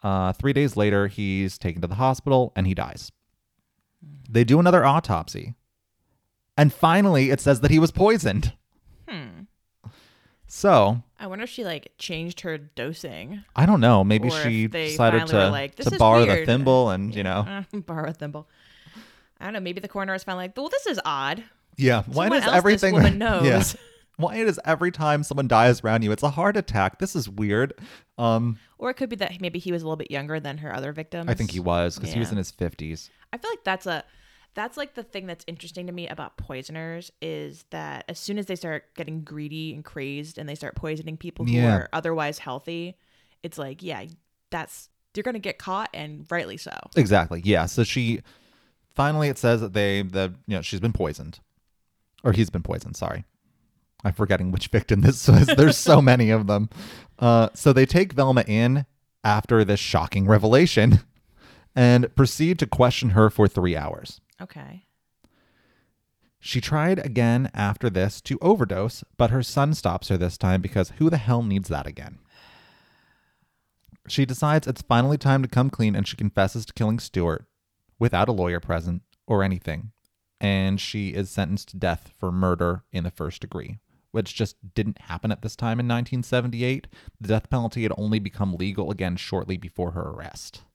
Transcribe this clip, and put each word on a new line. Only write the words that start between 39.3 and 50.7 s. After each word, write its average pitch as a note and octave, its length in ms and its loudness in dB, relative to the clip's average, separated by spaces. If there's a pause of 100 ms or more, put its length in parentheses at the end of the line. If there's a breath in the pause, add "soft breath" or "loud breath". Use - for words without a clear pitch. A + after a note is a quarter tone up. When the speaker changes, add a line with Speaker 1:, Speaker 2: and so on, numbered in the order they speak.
Speaker 2:
and D3+ 80 -16
crazed C#3+ 540 -12
and D3+ 100 -14
they C#3+ 80 -12
start - 220 -14
poisoning D#3 400 -10
people D#3+ 300 -10
who A#2+ 60 0
Speaker 1:
Yeah. A#2+ 220 4
Speaker 2:
are - 200 -2
otherwise D#3+ 440 -4
healthy, E3+ 600 -12 (440)
it's E3 140 -14
like, D3 260 -12
yeah, D3+ 220 -10 (460)
that's, - 400 -12 (260)
you're G#3 80 -6
gonna A#3+ 140 -6
get F#3+ 200 -10
caught, G3 360 -8
and D3+ 360 -14
rightly D#3+ 280 -8
so. - 180 -14 (200)
Speaker 1:
Exactly. F#2 500 2
Yeah. F#2 180 4
So A#2 180 0
she, A#2 380 -2 (720 soft breath)
finally D3+ 360 0
it B2+ 80 -6
says A#2 240 2
that G2 100 -6
they, G2+ 300 0
the, F#2 320 -4 (120)
you G#2 80 -4
know, E2+ 80 -4
she's F#2 180 -8